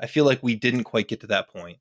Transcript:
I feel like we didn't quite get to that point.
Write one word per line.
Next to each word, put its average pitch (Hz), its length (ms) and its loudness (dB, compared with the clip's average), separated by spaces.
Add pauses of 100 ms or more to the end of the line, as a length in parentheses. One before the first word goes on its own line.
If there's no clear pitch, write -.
I - 60 -6
feel 147 180 4
like 131 180 4
we 120 120 2
didn't 123 280 0
quite 107 240 -2
get - 140 -6
to 107 60 -18
that 101 220 -2
point. 87 320 -16